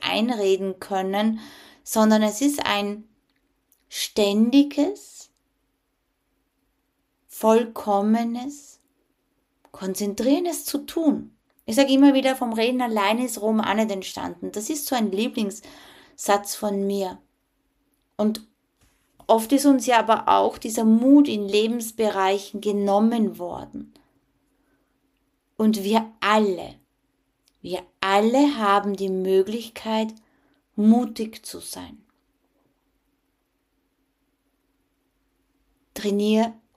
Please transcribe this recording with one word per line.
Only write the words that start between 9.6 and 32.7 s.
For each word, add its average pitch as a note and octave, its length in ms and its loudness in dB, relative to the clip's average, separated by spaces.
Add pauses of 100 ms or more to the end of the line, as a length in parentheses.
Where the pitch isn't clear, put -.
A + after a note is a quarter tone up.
konzentrierendes A3+ 920 -4
zu C#4+ 140 -6
tun. - 580 -4 (300)
Ich A3 80 -6
sage C4+ 180 4
immer C4+ 220 8
wieder, C4 200 2
vom B3 160 -4
Reden A#3 300 0
alleine A3 440 0
ist A#3+ 140 -8
Rom A3 220 0
auch G3+ 140 -2
nicht A3 160 0
entstanden. F#3 600 -10
Das G#3+ 200 -6
ist D#4 160 -8
so C4+ 80 -2
ein G#3+ 160 0
Lieblingssatz - 1400 -4
von G3 320 -4
mir. G3 320 -6 (1000)
Und G#3+ 300 -2 (800)
oft A3+ 240 2
ist C#4 160 4
uns C4 180 4
ja A#3+ 140 4
aber A3 300 0
auch G3 280 2
dieser A3+ 260 -4
Mut C4 440 6
in G#3 200 -4
Lebensbereichen G#3 1120 -2
genommen G#3 800 0
worden. - 560 -12 (1600)
Und G#3+ 260 0
wir A3 280 -2 (100)
alle, G3+ 520 0 (880)
wir F3 220 -10 (160)
alle A3+ 580 4
haben G3+ 380 0
die G3 140 -4
Möglichkeit, G#3+ 1040 -2 (640)
mutig A3 680 0
zu - 140 -16
sein. F2 420 -18 (4000)